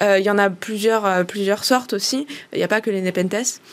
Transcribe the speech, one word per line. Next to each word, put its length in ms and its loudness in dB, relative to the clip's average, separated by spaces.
Euh, 180 4
il 40 2
y 60 2
en 80 2
a 120 6
plusieurs, 560 0
euh, 200 2
plusieurs 400 -2
sortes 260 0
aussi. 360 -2
Il 60 -2
n'y 40 2
a 60 0
pas 100 2
que 120 -2
les 100 -2
Nepenthes. 580 -2